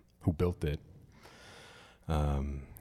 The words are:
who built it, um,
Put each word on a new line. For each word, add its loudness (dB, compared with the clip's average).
who 2
built 0
it, 0
um, 2